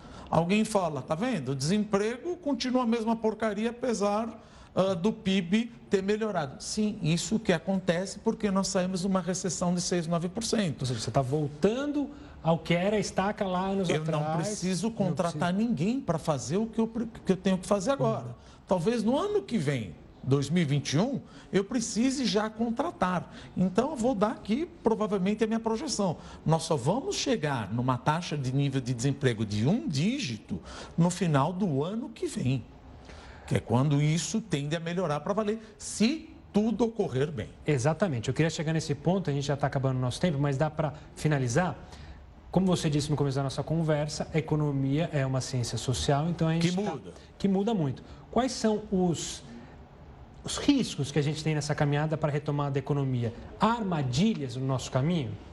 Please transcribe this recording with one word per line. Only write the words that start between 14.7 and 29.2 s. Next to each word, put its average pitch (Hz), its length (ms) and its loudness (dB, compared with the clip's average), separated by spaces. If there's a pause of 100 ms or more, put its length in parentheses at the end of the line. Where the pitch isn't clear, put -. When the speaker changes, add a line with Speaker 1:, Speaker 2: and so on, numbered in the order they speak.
Speaker 2:
Não 226 80 -2
Speaker 1:
contratar 170 580 0
Speaker 2:
precisa. 190 40 0 (120)
Speaker 1:
ninguém 214 320 0
pra 170 160 0
fazer 139 400 -2
o 220 100 2
que 220 120 -4
eu 226 80 2
pre-, 226 200 -4 (180)
que - 60 2
eu 180 60 4
tenho 185 200 2
que 180 80 -6
fazer 202 260 2
agora. 226 340 0
Speaker 2:
Uhum. 123 80 -10 (340)
Speaker 1:
Talvez 202 360 2
no 240 140 4
ano 403 240 2
que - 160 -4
vem, 131 380 -2 (260)
dois 131 280 2
mil 175 140 4
e - 20 4
vinte 139 280 0
e 139 60 4
um, 233 220 2 (300)
eu 190 120 4
precise 254 600 0
já 208 240 2
contratar. 226 840 -2 (220)
Então, 190 360 2
eu 320 40 -6
vou 247 180 2
dar 208 180 2
aqui, 277 380 -2 (140)
provavelmente, 208 600 2
a 220 40 2
minha 226 120 0
projeção. 226 580 0 (280)
Nós 156 180 4
só 165 120 2
vamos 214 400 0
chegar 143 580 -2
numa 123 240 0
taxa 160 400 -2
de 127 160 -2
nível 135 280 2
de 123 120 -2
desemprego 123 520 0